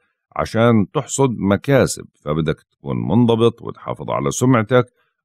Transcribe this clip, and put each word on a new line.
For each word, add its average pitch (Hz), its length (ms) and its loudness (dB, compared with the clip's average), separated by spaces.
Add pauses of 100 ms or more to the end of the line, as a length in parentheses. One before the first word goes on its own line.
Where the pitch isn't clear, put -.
(360)
عشان 110 580 2
تحصد 135 360 -2
مكاسب، 101 760 0 (200)
فبدك 78 380 -4
تكون - 340 -10
منضبط 113 680 2
وتحافظ - 480 -12
على 67 200 -2
سمعتك 123 540 2 (400)